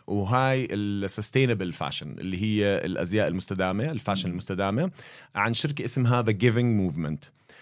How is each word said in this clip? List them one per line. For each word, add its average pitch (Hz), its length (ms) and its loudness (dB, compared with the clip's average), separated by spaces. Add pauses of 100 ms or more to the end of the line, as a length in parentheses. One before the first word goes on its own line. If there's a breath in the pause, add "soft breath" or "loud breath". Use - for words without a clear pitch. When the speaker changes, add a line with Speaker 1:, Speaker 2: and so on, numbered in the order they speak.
Speaker 1:
وهاي 127 640 2
السستينبل 101 1000 0
fashion 76 380 -6
اللي 92 300 -4
هي 104 440 2
الأزياء 92 420 0
المستدامة، 95 640 -2
الفاشن 98 360 -2
Speaker 2:
مم. 87 40 -2
Speaker 1:
المستدامة، 98 600 -2 (440 loud breath)
عن 107 180 2
شركة 147 320 -2
اسمها 123 380 2
The 107 100 2 (100)
Giving 113 480 4
Movement. 76 380 -4 (320 soft breath)